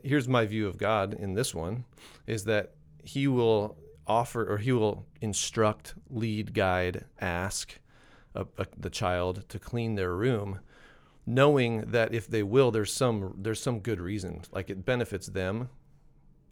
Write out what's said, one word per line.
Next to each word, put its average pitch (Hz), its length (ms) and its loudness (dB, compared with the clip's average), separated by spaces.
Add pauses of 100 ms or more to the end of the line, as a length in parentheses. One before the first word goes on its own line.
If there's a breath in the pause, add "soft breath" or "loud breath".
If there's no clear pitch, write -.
here's 135 260 0
my 120 180 4
view 107 220 -2
of 87 100 -8
God 101 360 2
in 98 200 -6
this 120 200 -2
one, 92 300 -6 (420 loud breath)
is 110 180 -4
that 104 300 0 (280)
he 139 240 -2
will 113 500 4 (300)
offer, 117 460 0
or 104 60 0
he 117 140 0
will 104 320 2 (160)
instruct, 107 760 0 (140)
lead, 110 460 -4
guide, 92 500 2 (160)
ask 92 600 -4 (540 soft breath)
a, 95 120 -6 (100)
a, 95 100 -4 (120)
the 87 120 -6
child 90 580 -2
to - 100 -10
clean 113 380 -4
their 92 180 -2
room, 101 460 -2 (640 soft breath)
knowing 123 540 4 (100)
that 113 240 2
if 113 140 -4
they 110 140 2
will, 120 280 4
there's 107 220 0
some, 107 460 0
there's 107 220 -4
some 120 200 -2
good 104 200 -2
reason, 87 420 -6 (100)
like, 92 180 -6
it 92 140 -10
benefits 120 420 -2
them 98 420 -4 (840)